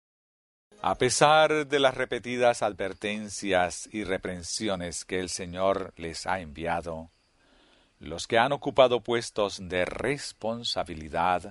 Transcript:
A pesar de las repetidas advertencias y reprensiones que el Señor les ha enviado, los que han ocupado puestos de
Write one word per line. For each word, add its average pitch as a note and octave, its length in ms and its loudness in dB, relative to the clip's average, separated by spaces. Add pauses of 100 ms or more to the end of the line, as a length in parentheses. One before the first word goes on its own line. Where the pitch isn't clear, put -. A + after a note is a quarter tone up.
(800)
A - 140 -2
pesar D3+ 720 4
de C#3+ 120 2
las C3 160 4
repetidas B2 680 0
advertencias G2 1300 -2
y G#2+ 120 -4
reprensiones F#2 1000 -6
que F#2 160 -4
el F#2 80 -4
Señor F#2 680 -2
les E2 300 -8
ha F#2 140 -2
enviado, E2 680 -6 (920)
los E2 260 -10
que A2+ 120 2
han C3 140 4
ocupado B2+ 500 4
puestos A#2 560 0 (100)
de F2+ 160 2 (1700)